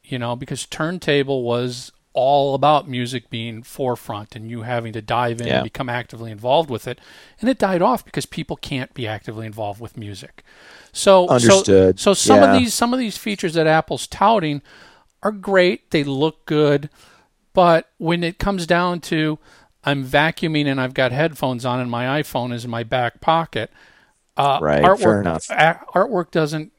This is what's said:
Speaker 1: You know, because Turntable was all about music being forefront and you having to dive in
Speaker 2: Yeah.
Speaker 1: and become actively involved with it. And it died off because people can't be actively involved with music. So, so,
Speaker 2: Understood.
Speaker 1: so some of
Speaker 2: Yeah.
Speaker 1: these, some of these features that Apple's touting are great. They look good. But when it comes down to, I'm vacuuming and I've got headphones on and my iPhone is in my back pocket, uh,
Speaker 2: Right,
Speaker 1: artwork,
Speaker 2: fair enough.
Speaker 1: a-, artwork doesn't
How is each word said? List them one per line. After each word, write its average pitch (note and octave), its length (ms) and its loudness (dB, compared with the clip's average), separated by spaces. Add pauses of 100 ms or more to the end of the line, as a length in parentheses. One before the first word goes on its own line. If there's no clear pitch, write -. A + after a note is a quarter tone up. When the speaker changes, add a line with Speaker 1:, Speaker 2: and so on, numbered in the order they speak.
Speaker 1:
You C3+ 160 -10
know, A#2+ 160 -4
because C3+ 300 -12
Turntable C#3+ 760 -2
was B2 480 -4 (220)
all C#3 420 2
about C#3+ 340 2
music B2 400 -6
being A2+ 320 -10
forefront A#2 720 -8
and A2 140 -14
you A#2 140 -10
having A#2 300 -6
to A2+ 80 -8
dive A#2 380 -2
in A#2+ 80 -6
Speaker 2:
Yeah. B2+ 100 0
Speaker 1:
and B2+ 60 0
become C3 260 -8
actively A#2 420 -10
involved C3 380 0
with A2+ 180 -8
it. B2 120 -10 (400)
And A3+ 100 0
it C4+ 100 -2
died F#3+ 220 0
off A3 220 2
because - 220 -8
people - 300 -10
can't - 400 -8
be B2 120 -8
actively G#2+ 380 -10
involved G#2 340 -10
with A#2 180 -16
music. G2+ 460 -16 (480)
So, F#3 360 6
so, D#3 60 4
Speaker 2:
Understood. F#2+ 680 6
Speaker 1:
so G2+ 160 2
some - 260 6
of F#2+ 80 6
Speaker 2:
Yeah. G2 80 6
Speaker 1:
these, A#3 160 2
some A#3+ 180 0
of C4 80 -2
these A3 180 -6
features F#3+ 360 -6
that D#3+ 140 2
Apple's D#3+ 400 0
touting F3 560 0 (580)
are G#3 100 -2
great. F#3+ 600 0
They D3+ 120 0
look C#3+ 440 -2
good. D3 420 2 (640)
But F3 440 4
when E3+ 260 -2
it E3+ 160 -6
comes G3 260 -2
down F3 360 0
to, D#3 360 -2 (460)
I'm C#3+ 200 -2
vacuuming D3 640 0
and C3+ 140 -2
I've B2+ 140 -4
got C3 160 0
headphones C3 540 -2
on B2+ 140 -2
and B2 120 -6
my C3 300 -2
iPhone B2 300 -6
is A#2+ 140 -8
in A#2+ 60 -8
my A#2 120 -6
back A#2+ 380 -4
pocket, D#3+ 500 -2 (680)
uh, C#3 240 0
Speaker 2:
Right, D2+ 220 2
Speaker 1:
artwork, F#3+ 160 4
Speaker 2:
fair G#2+ 220 2
enough. B2+ 280 -4
Speaker 1:
a-, D#3+ 300 2 (140)
artwork F#3+ 380 -2
doesn't D#3 480 -4